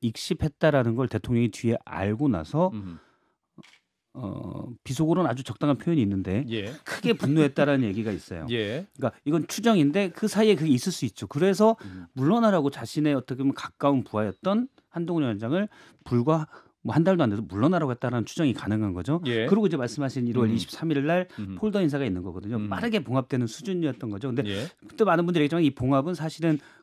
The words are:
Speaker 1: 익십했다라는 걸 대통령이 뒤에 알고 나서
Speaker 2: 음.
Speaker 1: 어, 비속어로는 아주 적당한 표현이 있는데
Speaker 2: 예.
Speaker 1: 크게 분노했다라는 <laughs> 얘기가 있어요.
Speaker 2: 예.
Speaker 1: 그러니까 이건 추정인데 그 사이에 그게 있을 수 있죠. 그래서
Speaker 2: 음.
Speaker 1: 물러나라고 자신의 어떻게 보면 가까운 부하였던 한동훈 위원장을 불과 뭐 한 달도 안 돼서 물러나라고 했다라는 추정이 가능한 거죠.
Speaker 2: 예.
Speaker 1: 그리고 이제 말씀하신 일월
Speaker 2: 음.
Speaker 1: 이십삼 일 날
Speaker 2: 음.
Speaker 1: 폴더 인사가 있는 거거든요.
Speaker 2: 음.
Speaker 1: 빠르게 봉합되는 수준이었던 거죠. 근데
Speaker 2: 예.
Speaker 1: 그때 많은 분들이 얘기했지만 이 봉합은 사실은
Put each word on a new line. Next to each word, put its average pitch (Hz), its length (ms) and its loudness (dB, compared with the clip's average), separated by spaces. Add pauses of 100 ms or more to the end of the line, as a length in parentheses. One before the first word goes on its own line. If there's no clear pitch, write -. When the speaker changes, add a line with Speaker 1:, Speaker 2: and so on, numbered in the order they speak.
Speaker 1:
익십했다라는 139 960 0
걸 127 120 0
대통령이 120 440 0
뒤에 117 340 -2
알고 107 420 -2
나서 143 460 0
Speaker 2:
음. 98 260 -10 (1160)
Speaker 1:
어, - 520 -10 (160)
비속어로는 160 460 2
아주 123 140 -4
적당한 139 340 0
표현이 165 260 0
있는데 98 460 0
Speaker 2:
예. 110 160 -4 (180)
Speaker 1:
크게 - 300 -2
분노했다라는 143 680 2
<laughs> 113 40 2
얘기가 107 240 -2
있어요. - 400 -8
Speaker 2:
예. 117 340 -2 (100)
Speaker 1:
그러니까 123 300 -4
이건 151 220 0
추정인데 196 640 4
그 - 180 -2
사이에 208 280 4
그게 156 140 2
있을 131 220 2
수 - 140 -4
있죠. - 220 -6
그래서 196 560 4
Speaker 2:
음. 92 300 -14
Speaker 1:
물러나라고 175 560 4
자신의 143 460 -2
어떻게 123 240 -4
보면 139 160 2
가까운 139 480 0
부하였던 185 640 -2 (220)
한동훈 170 340 -2
위원장을 123 440 -2 (360)
불과 147 440 2 (380)
뭐 117 80 -4
한 160 120 4
달도 180 180 4
안 117 60 2
돼서 101 120 -2
물러나라고 131 520 0
했다라는 120 320 -2
추정이 143 280 0
가능한 107 380 -2
거죠. 107 340 -2
Speaker 2:
예. 117 200 0
Speaker 1:
그리고 202 220 2
이제 160 100 0
말씀하신 123 500 -4
일월 117 220 2
Speaker 2:
음. 113 40 0
Speaker 1:
이십삼 135 380 -4
일 139 160 0
날 180 220 0 (100)
Speaker 2:
음. 98 180 -8
Speaker 1:
폴더 208 240 -2
인사가 143 220 0
있는 90 200 -2
거거든요. 98 340 -6
Speaker 2:
음. 104 120 -4
Speaker 1:
빠르게 214 360 -2
봉합되는 123 420 0
수준이었던 151 640 -4
거죠. 104 180 -8
근데 117 220 -2
Speaker 2:
예. 101 160 -4 (200)
Speaker 1:
그때 - 200 0
많은 175 200 4
분들이 170 180 2
얘기했지만 165 200 2
이 143 80 6
봉합은 135 420 0
사실은 156 460 -2 (240)